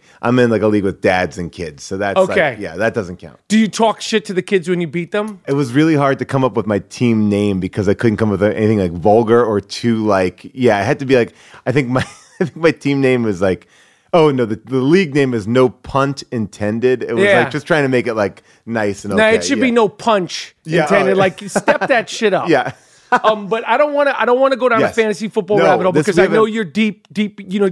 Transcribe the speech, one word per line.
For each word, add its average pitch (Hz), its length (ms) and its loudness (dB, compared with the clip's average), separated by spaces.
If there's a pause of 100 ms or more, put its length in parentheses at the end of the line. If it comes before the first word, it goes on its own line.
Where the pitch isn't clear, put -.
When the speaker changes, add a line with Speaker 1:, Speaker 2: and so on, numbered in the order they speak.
(220)
Speaker 1:
I'm 123 180 2
in, 120 100 4
like, 107 120 0
a 110 60 2
league 104 160 2
with 95 180 -4
dads 92 360 0
and 87 140 -8
kids, 80 320 -12
so 98 140 -10
that's, 101 200 -4
like, 190 140 2
Speaker 2:
Okay. 151 280 -2
Speaker 1:
yeah, 85 180 -10
that 107 160 0
doesn't 90 240 -6
count. 71 220 -20 (100)
Speaker 2:
Do 214 80 2
you 220 120 2
talk 220 320 -2
shit 214 240 -4
to 196 80 -10
the 180 80 -4
kids 180 280 -4
when 175 120 -2
you 170 60 -4
beat 170 240 -8
them? 208 360 -6
Speaker 1:
It 139 60 -2
was 139 200 -2
really 156 220 2
hard 139 240 2
to 127 60 -6
come 135 200 0
up 110 120 -2
with 101 100 -2
my 104 120 0
team 110 500 0
name 101 320 0
because 95 260 -4
I 101 60 4
couldn't 107 240 0
come 110 140 0
up 95 100 0
with 104 120 2
anything, 107 260 2
like, 87 120 0
vulgar 110 520 4
or 107 180 0
too, 110 440 -2
like, 95 480 -2
yeah, 113 280 2
it 101 40 -2
had 151 140 -2
to 143 60 -8
be, 131 120 2
like, 117 160 0 (320)
I 123 80 -2
think 131 160 0
my, 127 120 0
<laughs> - 380 -12
I 190 60 -2
think 127 120 -8
my 160 140 2
team 143 300 -2
name 127 220 2
was, 98 180 -4
like, 95 260 -2 (460)
oh, 156 180 4
no, 127 140 0
the, 107 120 -4
the 127 200 -6
league 147 380 2
name 135 180 2
is 104 140 -4
No 127 220 4
Punt 139 600 -4
Intended. 113 720 -2
It 120 100 -6
was, 185 120 0
Speaker 2:
Yeah. 196 140 4
Speaker 1:
like, 139 120 -2
just 151 160 -8
trying 156 160 2
to 135 60 0
make 120 180 0
it, 113 80 -4
like, 101 280 -2 (220)
nice 107 400 -4
and 101 100 -4
Speaker 2:
No, 220 100 2
Speaker 1:
okay. 220 100 0
Speaker 2:
it - 100 -6
should 262 140 -2
Speaker 1:
Yeah. 262 60 -2
Speaker 2:
be 240 60 0
No 233 180 2
Punch - 640 -4 (100)
Speaker 1:
Yeah, 160 180 0
Speaker 2:
Intended. 196 300 2
Speaker 1:
oh, - 20 0
yeah. 190 60 2
Speaker 2:
Like, 190 180 -2 (100)
step 294 380 0
that 233 220 0
shit 208 240 -2
up. 143 160 0
Speaker 1:
<laughs> - 0 -
Yeah. 131 220 2 (540)
Speaker 2:
Um, 208 220 0
but 226 200 -4
I 226 80 2
don't 294 180 2
wanna, 285 240 2
I 220 60 -2
don't 247 160 2
wanna 269 160 2
go 247 140 4
down 226 100 2
Speaker 1:
Yes. 226 120 0
Speaker 2:
a - 20 -10
fantasy 220 340 -2
football 202 300 -2
Speaker 1:
No, 170 80 4
Speaker 2:
rabbit 175 180 2
hole 185 80 2
Speaker 1:
this 151 140 2
Speaker 2:
because 185 120 0
Speaker 1:
we 196 60 6
Speaker 2:
I 196 40 4
know 220 180 2
Speaker 1:
haven't 220 80 -2
Speaker 2:
you're 220 100 -2
deep, 202 480 -2
deep, 208 340 -6
you 190 140 -4
know, 196 120 2